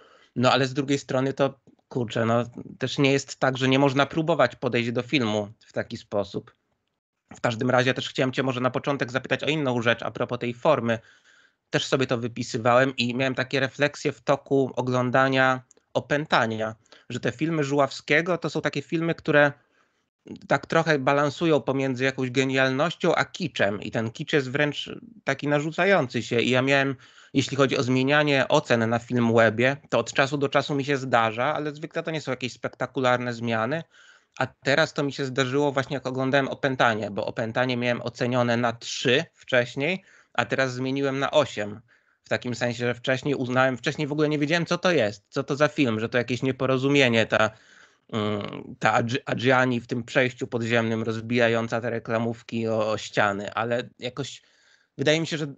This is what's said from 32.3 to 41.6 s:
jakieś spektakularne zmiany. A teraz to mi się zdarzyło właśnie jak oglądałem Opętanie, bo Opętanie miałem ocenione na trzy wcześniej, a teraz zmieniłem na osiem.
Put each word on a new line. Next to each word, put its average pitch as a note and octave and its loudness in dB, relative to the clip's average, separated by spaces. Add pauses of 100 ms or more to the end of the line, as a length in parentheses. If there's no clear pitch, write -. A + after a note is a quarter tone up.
jakieś B2 -6
spektakularne B2 -2
zmiany. A#2 -2 (560)
A - 0
teraz C#3+ 0
to D3+ -2
mi C#3 -2
się C#3+ -6
zdarzyło C3+ 0
właśnie C3+ -2
jak B2+ -6
oglądałem C3 0
Opętanie, A#2 0
bo G2 -4
Opętanie B2 -2
miałem A#2+ -2
ocenione A#2+ 0
na A#2+ 0
trzy C3+ 0
wcześniej, C3+ -2 (300)
a A#2+ 0
teraz C3+ -2
zmieniłem C3+ -2
na C#3 -2
osiem. G#2+ 0 (420)